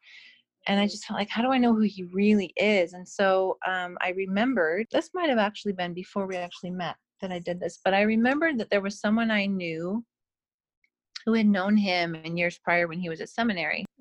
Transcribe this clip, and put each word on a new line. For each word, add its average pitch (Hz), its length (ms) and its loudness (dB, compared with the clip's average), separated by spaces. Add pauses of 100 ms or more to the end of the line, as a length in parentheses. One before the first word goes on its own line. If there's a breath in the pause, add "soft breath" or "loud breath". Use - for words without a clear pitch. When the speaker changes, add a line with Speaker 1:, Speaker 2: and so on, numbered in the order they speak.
(680 loud breath)
Speaker 1:
and 202 120 2
I 202 40 4
Speaker 2:
Mm-hmm. 202 60 0
Speaker 1:
just 208 160 -10
felt 214 120 -6
like, 202 120 -4
"How 220 120 -2
do 262 100 0
I 262 60 2
know 240 160 4
who 214 80 2
he 190 220 -2
really 196 520 2
is?" 190 380 2
And 180 140 -14
so, 190 580 2
um, 180 360 -4
I 180 80 -2
remembered, 190 800 0
this 311 220 -2
might 349 160 0
have 240 80 2
actually 208 360 -2
been 175 200 -6
before 190 340 -6
we 185 80 -6
actually 180 360 -10
met 180 240 -6 (260)
that 185 100 -6
I 180 80 -6
did 180 200 -6
this, 180 240 -6
but 190 100 4
I 196 80 6
remembered 254 560 2
that 208 120 -6
there 202 120 2
was 202 180 -6
someone 226 320 2
I 202 140 2
knew 180 580 -4 (1200)
who 220 80 2
had 220 120 4
known 202 300 4
him 180 380 2
in 160 220 -8
years 175 220 -2
prior 175 300 0
when 165 120 -8
he 180 80 -6
was 160 120 -6
at - 80 -10
seminary. 175 560 -2 (160)